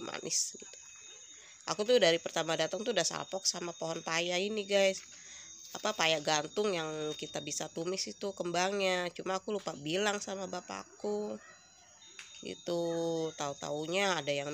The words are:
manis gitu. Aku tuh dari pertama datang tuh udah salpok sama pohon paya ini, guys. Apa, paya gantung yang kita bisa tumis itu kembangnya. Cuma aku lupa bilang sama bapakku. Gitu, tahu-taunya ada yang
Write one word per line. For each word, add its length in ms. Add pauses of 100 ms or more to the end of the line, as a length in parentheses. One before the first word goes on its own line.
manis 560
gitu. 200 (920)
Aku 160
tuh 160
dari 160
pertama 400
datang 240
tuh 80
udah 160
salpok 400
sama 300
pohon 260
paya 340
ini, 300
guys. 340 (720)
Apa, 240
paya 240
gantung 560
yang 400
kita 240
bisa 320
tumis 400
itu 240
kembangnya. 800
Cuma 240
aku 160
lupa 240
bilang 400
sama 320
bapakku. 880 (1000)
Gitu, 400 (560)
tahu-taunya 800
ada 160
yang 220